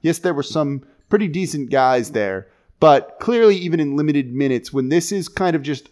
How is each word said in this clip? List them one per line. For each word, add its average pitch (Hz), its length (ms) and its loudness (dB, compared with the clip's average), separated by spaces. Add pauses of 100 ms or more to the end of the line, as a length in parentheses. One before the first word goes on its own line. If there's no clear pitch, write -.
yes, 165 160 -2
there 175 160 -2
were 139 80 -4
some 143 400 -4 (260)
pretty 202 200 0
decent 147 420 -6
guys 131 400 2
there, 98 380 -4 (320)
but 143 400 4
clearly 226 360 4
even 175 240 -2
in 143 160 -2
limited 143 380 -2
minutes, 131 360 -2
when 131 200 -2
this 170 200 0
is 196 180 -6
kind 180 280 -2
of 143 60 -2
just 139 300 -8